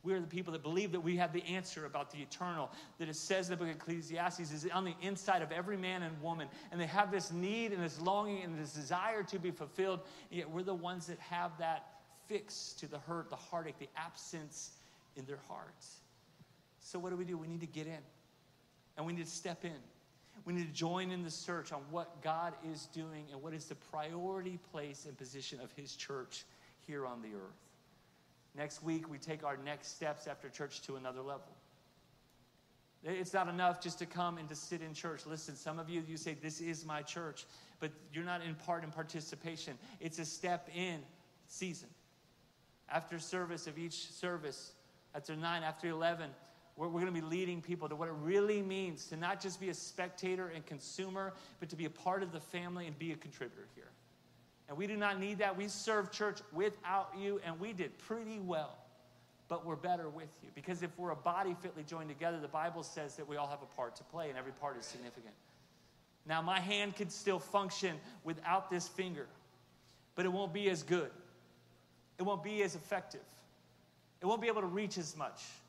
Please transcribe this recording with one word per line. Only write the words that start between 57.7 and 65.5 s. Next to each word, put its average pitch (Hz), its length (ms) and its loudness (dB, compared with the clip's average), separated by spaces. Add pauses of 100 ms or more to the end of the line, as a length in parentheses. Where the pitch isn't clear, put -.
did 175 280 -2
pretty 220 380 -2
well. 170 400 0 (680)
But 170 180 -2
we're 160 120 0
better 170 320 2
with 156 180 -8 (160)
you. - 120 -14
Because 175 280 0
if 170 160 -4
we're 175 120 2
a 151 40 4
body 175 380 4
fitly 170 300 -4
joined 156 260 -4
together, 165 320 2
the 143 80 -4
Bible 160 340 2
says 147 320 -4
that 156 100 -6
we 143 120 -2
all 143 100 2
have 143 140 -4
a 131 40 -10
part 123 300 -2
to - 80 -12
play, 160 240 -4
and 135 100 -2
every 127 140 -4
part 139 240 -2
is 113 100 -8
significant. 120 480 -10 (920)